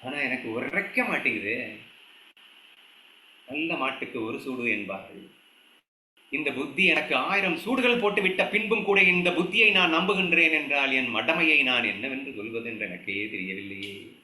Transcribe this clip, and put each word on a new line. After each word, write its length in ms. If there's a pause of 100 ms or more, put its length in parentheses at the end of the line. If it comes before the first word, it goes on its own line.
ஆனா 140
எனக்கு 340
உரைக்க 520
மாட்டேங்குது. 520 (1900)
நல்ல 280
மாட்டுக்கு 480
ஒரு 160
சூடு 320
என்பார்கள். 520 (1080)
இந்த 200
புத்தி 340
எனக்கு 300
ஆயிரம் 420
சூடுகள் 420
போட்டு 220
விட்ட 260
பின்பும் 360
கூட 180
இந்த 300
புத்தியை 400
நான் 220
நம்புகின்றேன் 580
என்றால் 400
என் 240
மடமையை 480
நான் 200
என்னவென்று 500
சொல்வது 360
என்று 160
எனக்கே 400
தெரியவில்லையே 680 (280)